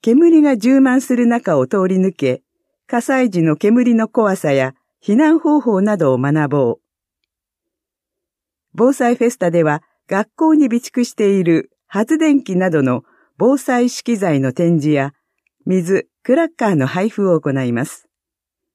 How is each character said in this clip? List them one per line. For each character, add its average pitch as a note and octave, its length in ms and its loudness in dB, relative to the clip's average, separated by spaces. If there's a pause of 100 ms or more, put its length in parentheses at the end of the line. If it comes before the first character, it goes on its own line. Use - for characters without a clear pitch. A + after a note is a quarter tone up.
煙 D#4 400 4
が C#4 140 2
充 B3+ 240 2
満 C4 200 4
す B3+ 140 -2
る A#3+ 120 2
中 A#3 320 0
を B2+ 100 0
通 F#3+ 180 0
り F#3 120 0
抜 F#3 140 0
け、 B2+ 300 -4 (460)
火 A#3+ 140 -2
災 C4 280 0
時 F3 120 -2
の D#3 140 2
煙 A#3+ 380 2
の A3+ 140 -2
怖 G#3 280 -2
さ D3 160 -2
や C3 220 -2 (300)
避 G3+ 120 -2
難 D#4 220 2
方 D4+ 220 0
法 G#3+ 200 -2
な G#3 160 0
ど D3 160 0
を B2+ 60 0
学 D3 320 0
ぼ C3+ 200 0
う。 - 100 -8 (1900)
防 B3 180 2
災 A#3+ 240 0
フ A#3+ 100 -2
ェ B3 40 2
ス - 80 -16
タ F3 120 -2
で E3+ 120 0
は、 D3+ 200 -2 (260)
学 G3 260 -6
校 D#4+ 200 0
に D4 120 2
備 A#3 120 -2
蓄 A#3+ 260 -4
し - 100 -10
て G3+ 240 0
い F3+ 40 0
る E3 280 0 (160)
発 A3 320 -2
電 D4 240 0
機 F#3 140 -6
な F#3 140 0
ど D3+ 120 0
の B2 200 -2 (360)
防 C4 200 2
災 B3 300 -2
資 - 160 -10
機 A#3+ 120 -2
材 E3+ 240 -2
の C3 120 -2
展 E3+ 280 0
示 D3+ 100 -2
や、 C#3+ 240 -2 (500)
水、 F#3 440 -2 (140)
ク B3+ 140 0
ラ E4 80 0
ッ D#4+ 120 -6
カ A3+ 140 -2
ー F3+ 40 0
の C3+ 120 0
配 F#3 220 -4
布 G3+ 220 -4
を D#3+ 100 0
行 D3 100 -6
い C3 220 -4
ま A#2 140 -4
す。 - 220 -20 (680)